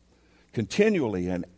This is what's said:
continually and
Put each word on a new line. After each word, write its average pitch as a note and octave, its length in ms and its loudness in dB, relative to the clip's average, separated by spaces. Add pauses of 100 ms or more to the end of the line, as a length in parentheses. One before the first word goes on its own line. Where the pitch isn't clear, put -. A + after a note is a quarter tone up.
(520)
continually A#2 760 0
and F2+ 160 -2 (140)